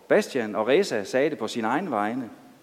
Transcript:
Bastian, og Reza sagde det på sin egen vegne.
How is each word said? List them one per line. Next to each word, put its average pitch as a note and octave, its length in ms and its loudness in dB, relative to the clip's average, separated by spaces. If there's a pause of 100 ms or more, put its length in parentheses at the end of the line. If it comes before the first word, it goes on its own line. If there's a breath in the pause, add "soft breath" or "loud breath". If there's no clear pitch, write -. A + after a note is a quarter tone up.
Bastian, C3+ 480 2
og A2 120 0
Reza C#3 360 2
sagde C3 260 2
det C#3+ 80 -8
på A2 100 -4
sin A2+ 180 -4
egen D3+ 260 -2
vegne. A2+ 380 -2 (320)